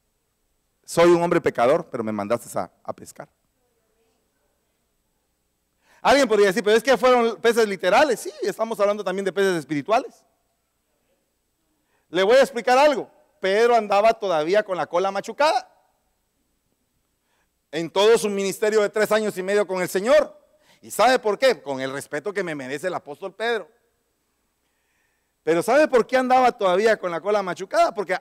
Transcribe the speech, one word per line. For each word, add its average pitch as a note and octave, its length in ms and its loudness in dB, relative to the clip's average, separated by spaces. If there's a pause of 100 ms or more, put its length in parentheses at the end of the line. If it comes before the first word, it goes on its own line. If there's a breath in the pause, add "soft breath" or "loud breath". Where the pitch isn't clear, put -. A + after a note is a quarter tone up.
(840)
"Soy E3+ 260 4
un E3+ 140 4
hombre F3 160 0
pecador, C#3+ 500 0
pero A#2 140 -6
me A2 80 -4
mandaste G#2 380 -4 (100)
a, F2+ 100 -8 (140)
a - 100 -12
pescar." - 360 -20 (2750 soft breath)
Alguien B3+ 260 4
podría G3+ 200 4
decir, F#3+ 160 -2
"Pero G#3+ 140 2
es A3 60 0
que B3+ 140 2
fueron A#3 440 2
peces A3+ 260 2
literales." G3+ 520 2
Sí, - 120 -12 (100)
estamos A3 380 -6
hablando G#3 240 0
también F#3+ 220 -4
de F#3 80 -4
peces F#3+ 240 0
espirituales. D#3 680 -4 (1900)
Le F3+ 140 0
voy A3 140 4
a C#4 40 6
explicar B3 360 0
algo. C4+ 340 2 (280)
Pedro A3 360 2
andaba G#3+ 380 2
todavía F#3+ 500 0
con F#3+ 140 -6
la D3 100 -4
cola F#3 240 -2
machucada. C#4 580 -2 (2000)
En D#3+ 200 -8
todo G#3+ 280 4
su G#3 120 -2
ministerio G3+ 520 -2
de G3+ 80 0
tres G#3+ 220 -2
años G#3+ 260 -2
y F#3 60 -8
medio G3+ 240 -2
con F#3 140 -6
el F3 80 -4
Señor. B3 460 0 (460 soft breath)
¿Y A2+ 80 -20
sabe B3 300 2
por G#3+ 180 -4
qué? A#3+ 240 0
Con C3 200 -8
el C3+ 100 -6
respeto D3 420 -8
que G3 100 -4
me E3 120 -8
merece C#3+ 320 -8
el F3 60 -6
apóstol D3 420 -12
Pedro. A3 340 -6 (1700)
Pero E3 180 0
¿sabe C#4 260 2
por A#3 200 2
qué - 80 -4
andaba B3+ 380 2
todavía G3+ 440 0
con F3+ 140 -8
la E3 100 -8
cola G3+ 220 -2
machucada? G3 500 -2
Porque F3+ 280 -6